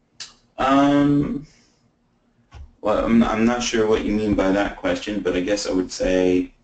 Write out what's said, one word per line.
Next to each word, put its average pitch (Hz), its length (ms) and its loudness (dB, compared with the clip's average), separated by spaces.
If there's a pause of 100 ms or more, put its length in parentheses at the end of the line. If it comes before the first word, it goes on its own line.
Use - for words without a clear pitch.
(580)
Um, 143 880 2 (1300)
well, 104 240 0
I'm, 113 180 4
I'm 110 220 0
not 117 180 0
sure 113 240 0
what 110 180 0
you 104 80 -2
mean 107 220 0
by 95 160 2
that 101 260 -2
question, 95 440 -4
but 90 140 -2
I 92 40 -2
guess 104 280 -2
I - 40 -4
would 92 200 -2
say 90 600 0 (100)